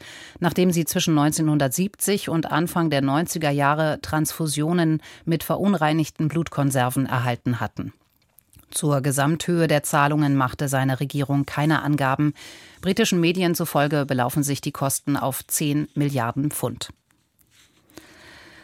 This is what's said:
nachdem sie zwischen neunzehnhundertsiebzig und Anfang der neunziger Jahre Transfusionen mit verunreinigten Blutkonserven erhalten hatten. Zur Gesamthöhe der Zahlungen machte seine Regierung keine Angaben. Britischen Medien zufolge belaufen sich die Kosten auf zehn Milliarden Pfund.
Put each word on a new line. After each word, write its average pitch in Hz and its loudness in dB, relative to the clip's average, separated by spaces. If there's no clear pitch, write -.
nachdem 180 2
sie 165 0
zwischen 170 0
neunzehnhundertsiebzig 151 0
und 165 -2
Anfang 165 0
der 139 2
neunziger 147 0
Jahre 147 2
Transfusionen 156 0
mit 165 -2
verunreinigten 160 0
Blutkonserven 135 0
erhalten 123 -2
hatten. 104 -8
Zur 143 0
Gesamthöhe 151 0
der 147 2
Zahlungen 143 2
machte 135 0
seine 131 0
Regierung 139 -2
keine 151 0
Angaben. 143 2
Britischen 190 2
Medien 175 2
zufolge 147 0
belaufen 135 0
sich 139 -2
die 143 -6
Kosten 139 -2
auf 131 -2
zehn 147 -2
Milliarden 139 -2
Pfund. - -6